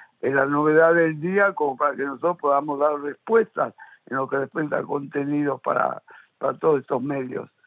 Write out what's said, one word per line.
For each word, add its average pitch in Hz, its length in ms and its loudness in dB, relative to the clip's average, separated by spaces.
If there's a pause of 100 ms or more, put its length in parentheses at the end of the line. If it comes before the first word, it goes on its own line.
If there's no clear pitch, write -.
(220)
es 131 140 0
la 135 100 4
novedad 156 480 4
del 160 260 2
día, 190 340 2
como 139 240 -4
para 143 180 0
que 131 80 -4
nosotros 143 340 -2
podamos 143 420 0
dar 147 220 2
respuestas 147 720 0 (320)
en - 120 -6
lo 135 120 -2
que 135 80 0
respecta 143 400 -2
a - 60 -2
contenidos 143 800 -2
para, 156 420 -2 (340)
para 135 220 -2
todos 156 220 2
estos 127 200 -4
medios. 135 480 -6 (180)